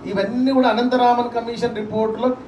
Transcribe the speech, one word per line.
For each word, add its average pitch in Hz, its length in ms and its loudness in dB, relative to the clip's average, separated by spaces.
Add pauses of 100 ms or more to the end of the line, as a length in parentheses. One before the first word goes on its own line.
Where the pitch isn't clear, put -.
ఇవన్నీ 220 460 0
కూడా 254 160 4
అనంతరామన్ 240 600 2
కమిషన్ 233 460 -4
రిపోర్టులో 220 600 -2 (120)